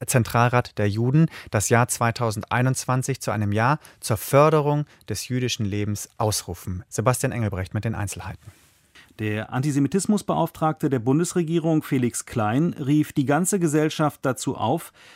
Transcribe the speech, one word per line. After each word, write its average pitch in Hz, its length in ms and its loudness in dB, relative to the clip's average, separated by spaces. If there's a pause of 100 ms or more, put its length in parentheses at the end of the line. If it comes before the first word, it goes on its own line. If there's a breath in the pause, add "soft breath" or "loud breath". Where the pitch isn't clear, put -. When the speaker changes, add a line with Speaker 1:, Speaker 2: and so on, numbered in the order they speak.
Speaker 1:
Zentralrat 120 720 2
der 104 100 2
Juden 127 380 4 (240 loud breath)
das 104 180 0
Jahr 120 180 4
zweitausendeinundzwanzig 123 1300 -2
zu - 100 -6
einem 104 220 0
Jahr 120 260 2 (220 loud breath)
zur - 160 -2
Förderung 147 680 4 (200 soft breath)
des - 220 -8
jüdischen 123 380 -2
Lebens 101 500 -4
ausrufen. 95 720 -4
Sebastian 127 440 0
Engelbrecht 95 420 -4
mit 107 100 -4
den 131 100 -4
Einzelheiten. 92 580 -10 (680 soft breath)
Speaker 2:
Der 107 340 -4
Antisemitismusbeauftragte 156 1400 0
der 131 120 0
Bundesregierung 160 840 0
Felix 123 420 -2
Klein 120 500 0
rief 147 380 0
die 147 120 0
ganze 160 340 0
Gesellschaft 156 640 0
dazu 135 320 -2
auf, 135 380 -4 (220 loud breath)